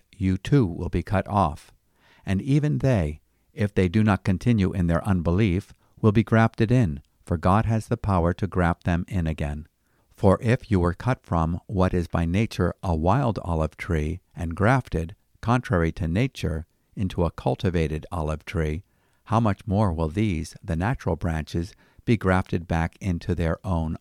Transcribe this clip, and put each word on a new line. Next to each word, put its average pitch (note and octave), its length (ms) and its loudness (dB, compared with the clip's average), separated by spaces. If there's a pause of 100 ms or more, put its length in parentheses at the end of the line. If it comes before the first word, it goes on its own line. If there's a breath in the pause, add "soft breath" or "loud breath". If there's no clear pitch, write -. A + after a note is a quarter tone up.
(160)
you F#2 220 0
too C#3 280 2
will E2+ 240 -6
be F2+ 140 -2
cut F#2+ 240 -2
off. F2+ 460 -2 (520 soft breath)
And F#2+ 160 0
even C#3+ 360 0
they, G2 420 0 (340)
if G#2 200 -2
they F#2 160 2
do G#2+ 140 2
not G#2 200 2
continue F#2+ 480 2
in F2+ 160 0
their E2 180 0
unbelief, F2+ 680 0 (260)
will G#2+ 120 4
be G#2+ 120 4
grafted A2+ 480 2
in, F#2 300 2 (240)
for F2 120 -2
God F#2+ 280 2
has A2 220 -2
the A#2 100 -2
power F2+ 380 0
to G2+ 120 -4
graft F2 360 0
them F2 240 0
in E2+ 200 -2
again. D2+ 400 -6 (460)
For F#2+ 280 4
if A#2+ 300 0
you F#2+ 80 4
were F2 140 2
cut - 300 -4
from E2+ 440 0
what F#2 260 0
is F2 140 0
by E2+ 180 0
nature F2+ 560 0
a F2+ 140 0
wild G2+ 480 0
olive D#2 340 -2
tree D#2+ 440 -4 (140)
and E2 200 -6
grafted, F#2+ 600 0 (260)
contrary G2 500 0
to - 160 -4
nature, E2+ 580 -2 (300)
into F#2 280 -2
a E2 80 0
cultivated E2 800 -2
olive D#2 340 -4
tree, D#2 380 -4 (420)
how A2 140 2
much G#2+ 280 -2
more G2 260 2
will D#2+ 140 0
these, D#2+ 560 -2
the E2 120 -4
natural F2+ 400 -2
branches, E2 600 -4 (300 soft breath)
be A#2 120 2
grafted F#2 500 0
back E2 320 -2
into F2 360 -2
their E2 280 -2
own E2 380 -2